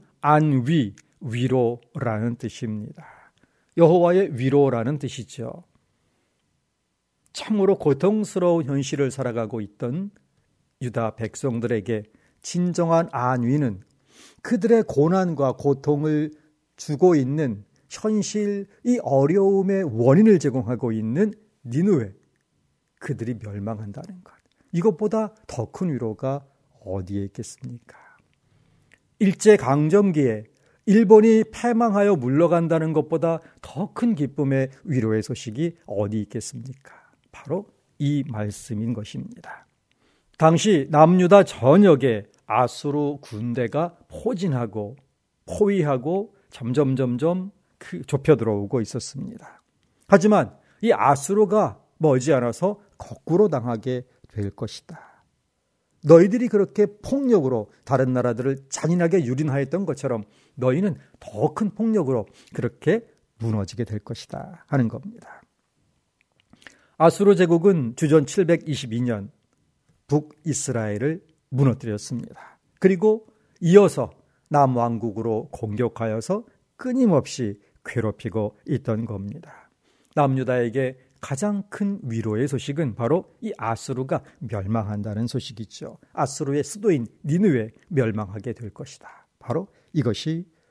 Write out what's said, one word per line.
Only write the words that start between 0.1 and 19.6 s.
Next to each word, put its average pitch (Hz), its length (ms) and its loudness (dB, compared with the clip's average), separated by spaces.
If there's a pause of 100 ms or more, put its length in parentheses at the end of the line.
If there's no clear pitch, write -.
안위, 143 720 2 (260)
위로라는 120 1160 -2
뜻입니다. 113 680 -10 (720)
여호와의 170 600 4
위로라는 131 600 2
뜻이죠. - 640 -12 (1700)
참으로 196 460 0
고통스러운 175 880 0
현실을 139 480 -2
살아가고 117 480 -6
있던 135 500 -8 (720)
유다 113 320 -4
백성들에게 113 880 -4 (400)
진정한 170 680 0
안위는 123 680 0 (640)
그들의 220 460 2
고난과 156 640 0
고통을 147 800 -2 (440)
주고 160 380 2
있는 135 500 -2 (240)
현실, 208 800 -4 (180)
이 240 180 2
어려움의 190 800 2